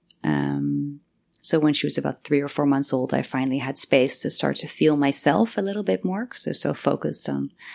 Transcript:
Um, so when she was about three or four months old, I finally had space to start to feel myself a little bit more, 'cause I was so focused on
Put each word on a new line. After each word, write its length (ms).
Um, 800
so 180
when 140
she 140
was 100
about 280
three 180
or 60
four 180
months 260
old, 220
I 80
finally 360
had 200
space 400
to 120
start 260
to 100
feel 320
myself 580
a 60
little 220
bit 200
more, 220
'cause 200
I 40
was 100
so 140
focused 540
on 240